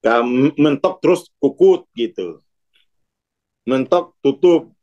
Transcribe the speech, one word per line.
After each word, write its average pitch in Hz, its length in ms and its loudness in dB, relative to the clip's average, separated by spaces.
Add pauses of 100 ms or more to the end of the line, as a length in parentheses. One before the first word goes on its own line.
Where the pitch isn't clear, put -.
Gak 117 160 0
m-, 127 400 -2
mentok 151 400 0
terus 170 400 -2
kukut 175 560 0
gitu, 92 480 -8 (1200)
mentok 131 560 -2
tutup. 160 480 0 (140)